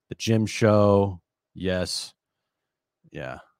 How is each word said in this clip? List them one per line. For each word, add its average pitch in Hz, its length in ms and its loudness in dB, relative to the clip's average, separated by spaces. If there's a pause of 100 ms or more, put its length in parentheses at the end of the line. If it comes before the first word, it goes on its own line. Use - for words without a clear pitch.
The - 80 -12
Jim 110 300 0
show, 101 760 2 (340)
yes. 90 600 -6 (1000)
Yeah. 65 280 -12 (200)